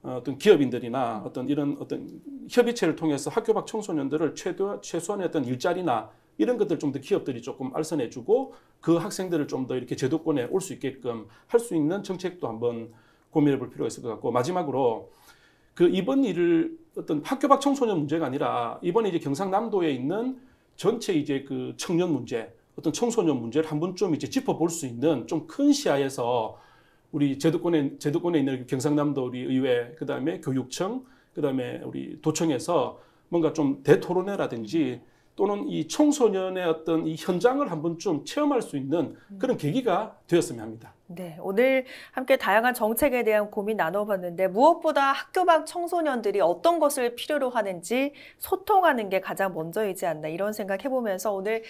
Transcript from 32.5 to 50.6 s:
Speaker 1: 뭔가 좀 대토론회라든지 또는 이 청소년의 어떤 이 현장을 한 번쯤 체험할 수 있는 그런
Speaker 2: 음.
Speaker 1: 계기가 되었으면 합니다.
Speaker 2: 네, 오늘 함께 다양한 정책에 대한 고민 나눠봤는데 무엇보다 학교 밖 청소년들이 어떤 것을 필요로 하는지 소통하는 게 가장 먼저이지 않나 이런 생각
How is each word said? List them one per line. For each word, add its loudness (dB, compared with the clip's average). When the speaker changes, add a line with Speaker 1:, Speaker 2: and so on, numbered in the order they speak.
Speaker 1:
뭔가 2
좀 0
대토론회라든지 2
또는 -2
이 -4
청소년의 2
어떤 0
이 -2
현장을 2
한 -4
번쯤 -2
체험할 0
수 -8
있는 -2
그런 0
Speaker 2:
음. -6
Speaker 1:
계기가 0
되었으면 2
합니다. -14
Speaker 2:
네, -12
오늘 2
함께 2
다양한 4
정책에 2
대한 2
고민 -2
나눠봤는데 0
무엇보다 4
학교 0
밖 6
청소년들이 -2
어떤 4
것을 2
필요로 -2
하는지 -2
소통하는 2
게 2
가장 -2
먼저이지 -2
않나 -4
이런 -4
생각 -4